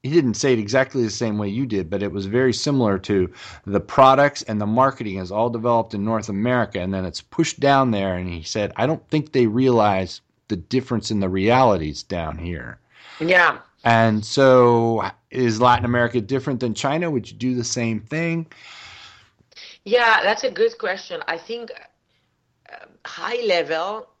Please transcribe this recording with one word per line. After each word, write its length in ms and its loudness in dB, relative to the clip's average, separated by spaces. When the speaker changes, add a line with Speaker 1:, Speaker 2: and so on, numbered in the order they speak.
Speaker 1:
he 80 -6
didn't 240 4
say 200 2
it 40 2
exactly 440 0
the 80 0
same 260 -4
way 100 -2
you 200 -4
did, 240 -4
but 120 -4
it 80 -4
was 140 -6
very 300 2
similar 440 0
to 320 0
the 140 0
products 640 4
and 140 -4
the 80 -2
marketing 520 0
is 120 -8
all 200 0
developed 420 0
in 100 -4
North 280 -4
America, 500 -2
and 140 -4
then 100 -4
it's 160 -10
pushed 400 -4
down 300 4
there. 260 0
And 100 -6
he 160 -8
said, 340 -4
"I 100 0
don't 240 -4
think 220 -4
they 140 2
realize 760 0
the 80 -4
difference 540 -4
in 100 -2
the 80 -2
realities 760 2
down 360 -8
here." 400 -10
Speaker 2:
Yeah. 380 2
Speaker 1:
And 400 4
so 880 4
is 300 0
Latin 240 4
America 360 0
different 400 -4
than 120 -2
China? 380 -2
Would 200 -6
you 60 -20
do 180 -4
the 100 -4
same 360 -4
thing? 460 -6
Speaker 2:
Yeah, 380 4
that's 220 0
a 60 0
good 280 0
question. 500 -8
I 100 -8
think, 320 -14
uh, 40 -20
high 360 -6
level 680 -2